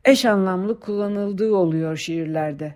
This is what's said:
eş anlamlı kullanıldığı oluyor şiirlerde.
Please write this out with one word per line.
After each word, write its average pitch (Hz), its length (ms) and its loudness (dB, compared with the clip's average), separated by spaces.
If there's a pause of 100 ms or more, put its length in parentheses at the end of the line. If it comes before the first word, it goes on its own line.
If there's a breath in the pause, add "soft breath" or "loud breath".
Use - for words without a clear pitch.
eş 269 200 6
anlamlı 202 560 2
kullanıldığı 202 720 -2
oluyor 160 420 0
şiirlerde. 156 800 -6